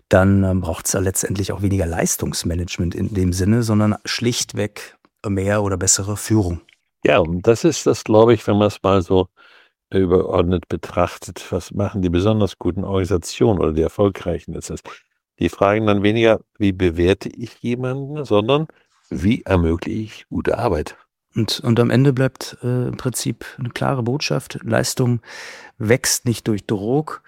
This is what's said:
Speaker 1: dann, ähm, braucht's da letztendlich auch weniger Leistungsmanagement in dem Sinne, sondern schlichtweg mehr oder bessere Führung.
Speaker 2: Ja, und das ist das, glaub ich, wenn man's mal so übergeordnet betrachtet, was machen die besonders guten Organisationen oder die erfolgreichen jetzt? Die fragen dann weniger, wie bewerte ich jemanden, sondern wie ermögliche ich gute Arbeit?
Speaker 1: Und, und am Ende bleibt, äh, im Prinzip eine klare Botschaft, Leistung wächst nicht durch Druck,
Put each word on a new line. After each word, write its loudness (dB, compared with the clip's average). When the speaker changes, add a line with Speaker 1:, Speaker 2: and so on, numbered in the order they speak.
Speaker 1:
dann, 6
ähm, 2
braucht's -6
da 0
letztendlich -2
auch -6
weniger 0
Leistungsmanagement -2
in -4
dem 2
Sinne, 2
sondern 2
schlichtweg -4
mehr 0
oder 0
bessere -2
Führung. 0
Speaker 2:
Ja, 4
und 0
das 4
ist 0
das, 0
glaub 6
ich, 2
wenn 2
man's 0
mal 4
so 2
übergeordnet 2
betrachtet, -6
was -6
machen -4
die 2
besonders 0
guten -4
Organisationen 0
oder 2
die 0
erfolgreichen -2
jetzt? -12
Die 0
fragen 2
dann 2
weniger, 4
wie 2
bewerte 2
ich -14
jemanden, -6
sondern 2
wie 0
ermögliche 0
ich -14
gute -2
Arbeit? -2
Speaker 1:
Und, -2
und 2
am 4
Ende 4
bleibt, -4
äh, -2
im -6
Prinzip -6
eine -6
klare -2
Botschaft, -4
Leistung 0
wächst 0
nicht -2
durch -2
Druck, -2